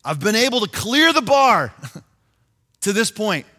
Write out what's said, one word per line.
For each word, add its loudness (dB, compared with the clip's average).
I've -6
been -2
able 0
to -4
clear 0
the 2
bar 2
<laughs> -20
to -2
this -2
point. -4